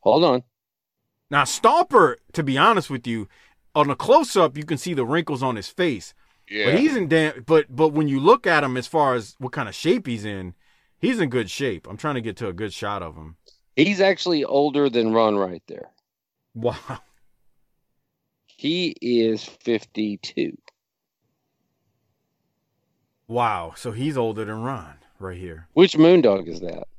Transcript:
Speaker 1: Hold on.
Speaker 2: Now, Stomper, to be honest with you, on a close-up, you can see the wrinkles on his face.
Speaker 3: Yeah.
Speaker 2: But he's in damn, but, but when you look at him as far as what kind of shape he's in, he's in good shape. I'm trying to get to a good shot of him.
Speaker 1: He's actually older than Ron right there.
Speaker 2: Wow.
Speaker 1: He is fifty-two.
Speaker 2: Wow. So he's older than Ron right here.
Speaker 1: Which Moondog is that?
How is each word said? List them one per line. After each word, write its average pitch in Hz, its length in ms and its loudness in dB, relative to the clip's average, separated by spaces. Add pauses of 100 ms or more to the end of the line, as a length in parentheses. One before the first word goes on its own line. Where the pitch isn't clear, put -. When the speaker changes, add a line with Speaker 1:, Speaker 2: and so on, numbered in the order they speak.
Speaker 1:
Hold 131 240 4
on. 127 180 2 (880)
Speaker 2:
Now, 143 120 2
Stomper, 226 720 4 (180)
to 165 100 -4
be 135 140 -2
honest 190 320 2
with 151 180 -8
you, 113 200 -6 (480)
on 147 140 4
a 135 60 0
close-up, 202 640 4
you 151 80 -10
can 151 120 -4
see 180 160 -6
the 131 120 -2
wrinkles 147 380 -4
on 127 120 -2
his 101 140 -12
face. 135 440 -4 (360)
Speaker 3:
Yeah. 104 220 -2
Speaker 2:
But 190 80 4
he's 285 160 2
in 196 120 -2
damn, 156 400 0
but, 156 260 4
but 156 160 2
when 151 200 0
you 139 100 0
look 202 280 4
at 156 160 2
him 131 140 -4
as 123 100 -6
far 143 280 2
as 110 220 -8
what 127 160 -10
kind 123 160 -6
of 95 60 -14
shape 196 320 -2
he's 113 180 -6
in, 95 300 -8 (420)
he's 233 240 -2
in 151 80 0
good 117 200 -2
shape. 117 380 -6
I'm 101 100 -14
trying 147 180 -6
to 123 60 -4
get 110 160 -8
to 117 100 -8
a 95 60 -6
good 98 200 -8
shot 101 300 -6
of 82 120 -14
him. 80 220 -20 (380)
Speaker 1:
He's 180 260 2
actually 180 420 0
older 143 460 2
than 113 240 0
Ron 110 240 4
right 92 300 -4
there. - 240 -16 (640)
Speaker 2:
Wow. - 440 -6 (1500)
Speaker 1:
He 170 520 -4
is 113 460 0
fifty-two. - 1120 -6 (2750)
Speaker 2:
Wow. 107 480 -2
So 120 160 -12
he's 135 260 -4
older 110 280 -2
than 110 160 -10
Ron 104 340 -10 (240)
right 92 180 -12
here. 85 360 -14
Speaker 1:
Which 180 220 6
Moondog 151 520 4
is 82 140 -10
that? 85 220 -10 (140)